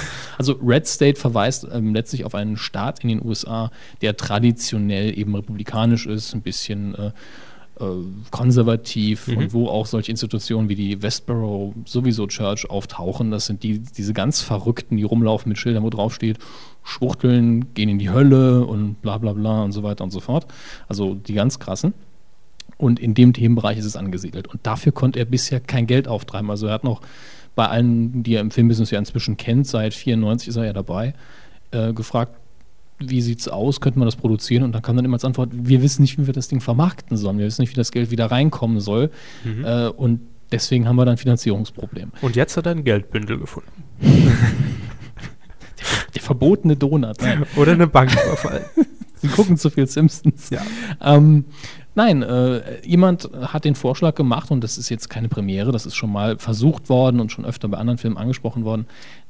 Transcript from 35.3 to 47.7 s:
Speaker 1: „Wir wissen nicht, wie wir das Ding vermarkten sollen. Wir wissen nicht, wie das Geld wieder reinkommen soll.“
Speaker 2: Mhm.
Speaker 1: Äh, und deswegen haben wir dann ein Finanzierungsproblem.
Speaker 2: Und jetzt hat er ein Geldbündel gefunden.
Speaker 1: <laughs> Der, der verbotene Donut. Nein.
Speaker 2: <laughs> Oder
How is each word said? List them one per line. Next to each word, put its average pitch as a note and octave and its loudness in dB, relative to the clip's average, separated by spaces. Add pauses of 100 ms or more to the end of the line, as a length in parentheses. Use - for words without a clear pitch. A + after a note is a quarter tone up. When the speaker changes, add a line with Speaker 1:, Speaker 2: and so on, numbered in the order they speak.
Speaker 1:
„Wir B2 4
wissen C#3 4
nicht, C3+ 2
wie D3 2
wir C3+ -2
das B2+ -6
Ding C3 -2
vermarkten B2 0
sollen. G2+ -2
Wir G#2 0
wissen A2 0
nicht, A#2 -2
wie - -8
das A#2+ 0
Geld A#2+ -2
wieder A#2 0
reinkommen A#2+ 2
soll.“ G#2 0 (340)
Speaker 2:
Mhm. A2+ -6
Speaker 1:
Äh, A#2 0
und A#2 0 (300)
deswegen A#2 0
haben B2 4
wir B2+ 6
dann A#2+ 4
ein - -4
Finanzierungsproblem. - -2 (100)
Speaker 2:
Und A#2+ 0
jetzt C3+ 0
hat E3 -2
er E3+ 0
ein D#3+ -2
Geldbündel G#2+ -2
gefunden. - -12 (280)
Speaker 1:
<laughs> - -6
Der, - 8 (1800)
der - -4
verbotene D3+ 4
Donut. C3+ 0
Nein. D3 2
Speaker 2:
<laughs> - -8
Oder D3 6